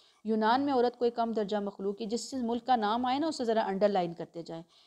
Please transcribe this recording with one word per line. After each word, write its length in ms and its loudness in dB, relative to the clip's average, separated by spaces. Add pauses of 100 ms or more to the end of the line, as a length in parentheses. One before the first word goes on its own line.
(260)
यूनान 340 4
में 120 0
औरत 240 2
को 80 -2
एक 120 0
कम 180 -2
दर्जा 260 0
मखलूक 380 -6
की, 80 -6
जिस 280 -6
मुल्क 300 -2
का 120 2
नाम 300 0
आए 120 0
ना 100 0
उसे 160 -4
ज़रा 180 2
अंडरलाइन 520 2
करते 280 -10
जाएं। 220 -12 (220)